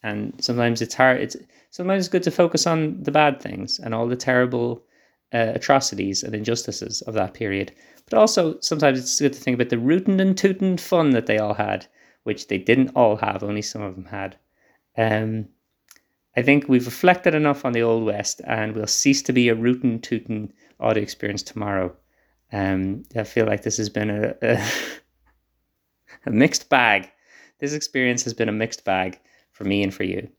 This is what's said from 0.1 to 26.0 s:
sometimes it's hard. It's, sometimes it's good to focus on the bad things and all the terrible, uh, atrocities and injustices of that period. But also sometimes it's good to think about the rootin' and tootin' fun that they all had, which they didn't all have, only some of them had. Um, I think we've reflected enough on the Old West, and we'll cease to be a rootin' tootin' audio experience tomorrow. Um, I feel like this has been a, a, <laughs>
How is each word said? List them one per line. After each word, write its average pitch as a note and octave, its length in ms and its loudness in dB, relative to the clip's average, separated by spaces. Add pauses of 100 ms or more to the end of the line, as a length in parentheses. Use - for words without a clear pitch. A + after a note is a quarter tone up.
sometimes A#2 380 0
it's A#2 140 -4
hard. C3 260 4
It's, C#3 160 -6 (340)
sometimes F#3 340 -2
it's F3+ 80 -6
good F3+ 100 2
to F3 80 0
focus F3 360 2
on D#3+ 360 -2
the - 80 -4
bad D3 300 4
things - 380 -8
and A2+ 160 -6
all A2+ 120 -2
the B2 100 -2
terrible, B2 680 0 (480)
uh, A#2 220 0
atrocities G2 680 0
and A2 120 -8
injustices G#2+ 680 -4
of A2 120 -10
that F#2+ 200 -2
period. G2 380 -4 (360)
But A2 100 4
also D#3+ 420 4
sometimes C#3+ 380 2
it's - 220 -4
good C#3+ 120 2
to - 80 -14
think B2 160 -2
about A#2+ 140 0
the A#2+ 80 0
rootin' F#3 420 2
and F#3+ 160 2
tootin' F#3+ 420 0
fun E3 320 2
that A#2 160 2
they G#2+ 120 2
all G#2 160 -2
had, G2+ 320 -4 (360)
which - 260 -6
they G2+ 100 -2
didn't C3 360 2
all A2+ 220 4
have, G2+ 260 -2
only G#2 200 -6
some G#2 200 -8
of F#2+ 120 -8
them F#2 120 -14
had. G2 300 -10 (600)
Um, A2 520 0 (880)
I B2 60 0
think C#3+ 260 4
we've B2 180 4
reflected F3 480 2
enough D3 300 2
on B2+ 80 0
the A#2 100 2
Old A2+ 220 2
West, G#2 400 -4
and A2 300 -2
we'll G#2+ 120 -4
cease - 360 2
to C3+ 100 -4
be B2 160 4
a A2+ 60 4
rootin' A#2+ 460 0
tootin' G#2+ 520 -6 (280)
audio A2 220 2
experience - 400 -6
tomorrow. G2 520 -4 (580)
Um, G2 520 -2 (120)
I A2 80 -4
feel A2+ 220 0
like G#2 160 -2
this - 160 -4
has G#2+ 100 -2
been G#2+ 220 -4
a, G#2+ 320 -2
a, A#2 220 2 (840)
<laughs> - 800 -20